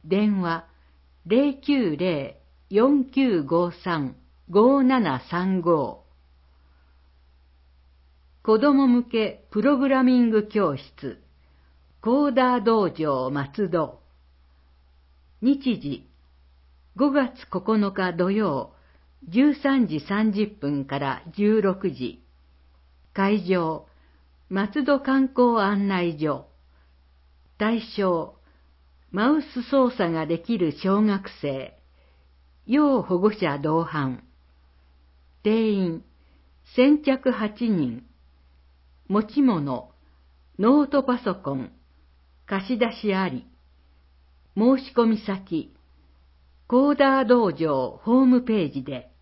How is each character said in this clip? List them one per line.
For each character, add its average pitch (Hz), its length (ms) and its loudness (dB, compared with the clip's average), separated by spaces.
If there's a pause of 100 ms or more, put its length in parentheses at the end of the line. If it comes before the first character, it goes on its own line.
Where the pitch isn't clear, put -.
電 196 360 0
話、 165 240 -4 (600)
零 269 360 2
九 233 340 0
零 156 400 -4 (340)
四 254 360 2
九 233 380 0
五 170 280 0
三 156 440 -6 (340)
五 254 340 4
七 220 460 0
三 185 320 -2
五。 156 420 -2 (2500)
子 220 160 2
供 277 280 4
向 240 180 2
け 220 460 -4
プ 214 100 -2
ロ 277 160 2
グ 269 100 0
ラ 262 160 2
ミ 254 160 4
ン 233 100 4
グ 214 200 0
教 175 260 -2
室、 - 480 -14 (760)
コ 269 240 2
ー 277 80 0
ダ 247 240 2
ー 220 40 -4
道 208 280 2
場 135 420 -4
松 147 380 -4
戸。 160 320 -4 (1400)
日 254 380 -2
時、 - 300 -10 (880)
五 277 140 2
月 262 360 -4
九 202 300 -2
日 196 400 -2
土 180 140 0
曜、 190 420 -4 (560)
十 262 240 2
三 269 340 0
時 151 140 -6
三 208 320 -2
十 202 140 -2
分 143 360 -6
か 143 160 -6
ら 139 240 -6 (140)
十 208 240 2
六 190 300 -2
時。 123 300 -10 (920)
会 196 320 0
場、 170 420 -2 (640)
松 202 340 -4
戸 277 160 2
観 269 300 2
光 240 320 2
案 202 260 0
内 175 320 -2
所。 147 280 -4 (1120)
対 220 240 -2 (140)
象、 180 400 -2 (760)
マ 214 220 0
ウ 302 100 2
ス - 220 -10
操 262 260 2
作 185 220 -2
が 160 140 -4
で 165 140 -4
き 233 180 -4
る 160 160 -2 (100)
小 196 180 2
学 196 280 -2 (120)
生。 135 380 -8 (880)
要 269 360 2
保 180 180 -2
護 208 120 2
者 160 280 -4
同 156 260 0
伴。 139 380 -6 (1200)
定 220 280 0
員、 180 320 -2 (720)
先 294 280 6
着 262 280 0
八 214 380 -4
人。 131 360 -2 (1000)
持 208 160 0
ち 285 180 -2
物、 147 500 0 (640)
ノ 269 280 4
ー 277 40 -16
ト 277 140 2
パ 247 160 -2
ソ 180 160 -4
コ 139 200 -8
ン、 127 160 -10 (760)
貸 190 220 -6
し 247 100 -4
出 226 160 -2
し 208 200 -4
あ 190 140 -2
り。 131 180 -8 (1120)
申 247 220 4
し - 180 -12
込 233 100 4
み 220 200 2
先、 190 500 -8 (920)
コ 277 240 2
ー 285 40 2
ダ 269 280 2
ー - 20 0
道 226 260 4
場 143 520 -2
ホ 254 200 4
ー - 20 4
ム 247 160 4
ペ 220 240 0
ー 135 80 -8
ジ 135 100 -8
で。 131 280 -12 (100)